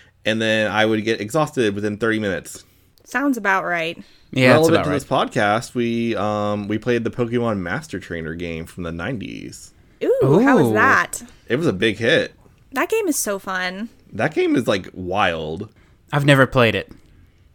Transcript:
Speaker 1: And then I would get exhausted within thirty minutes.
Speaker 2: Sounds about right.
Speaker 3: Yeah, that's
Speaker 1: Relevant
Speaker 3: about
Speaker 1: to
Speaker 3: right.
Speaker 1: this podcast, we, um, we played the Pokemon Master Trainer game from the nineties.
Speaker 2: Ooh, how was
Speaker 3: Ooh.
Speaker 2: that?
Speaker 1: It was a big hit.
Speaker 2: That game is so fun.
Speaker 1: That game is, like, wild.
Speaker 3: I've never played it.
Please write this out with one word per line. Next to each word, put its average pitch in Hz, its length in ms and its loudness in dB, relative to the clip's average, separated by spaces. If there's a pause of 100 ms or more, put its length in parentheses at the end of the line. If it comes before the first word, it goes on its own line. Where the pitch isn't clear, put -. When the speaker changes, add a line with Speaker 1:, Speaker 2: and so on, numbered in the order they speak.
(240)
Speaker 1:
And 110 180 0
then 110 260 2
I 104 160 2
would 110 200 2
get 113 160 0
exhausted 110 560 0
within 104 200 -4
thirty 110 220 0
minutes. 95 460 -6 (400)
Speaker 2:
Sounds 269 320 -2
about 196 280 0
right. 170 380 -4 (300)
Speaker 3:
Yeah, 127 220 6
that's - 140 6
Speaker 1:
Relevant 160 60 6
Speaker 3:
about 95 100 6
Speaker 1:
to 87 60 0
Speaker 3:
right. - 40 0 (360)
Speaker 1:
this 117 140 0
podcast, 107 320 0
we, 117 400 0
um, 104 500 -2
we 107 120 -2
played 117 260 0
the 117 60 -2
Pokemon 117 500 -2
Master 95 400 -6
Trainer 82 340 -8
game 85 320 -8
from - 160 -14
the 85 80 -6
nineties. 85 800 -10 (300)
Speaker 2:
Ooh, 294 420 4
how 269 140 4
was 143 100 6
Speaker 3:
Ooh. 110 40 0
Speaker 2:
that? 214 500 0 (240)
Speaker 1:
It 113 80 -2
was 156 140 0
a 117 40 0
big 98 260 0
hit. 113 340 2 (400)
Speaker 2:
That 277 160 -2
game 440 180 0
is 302 100 0
so 202 220 -4
fun. 185 520 -8 (220)
Speaker 1:
That 110 220 -2
game 339 220 2
is, 120 100 0
like, 101 260 -2
wild. 90 760 -4 (440)
Speaker 3:
I've 143 120 0
never 135 240 6
played 117 260 4
it. 95 160 -6 (640)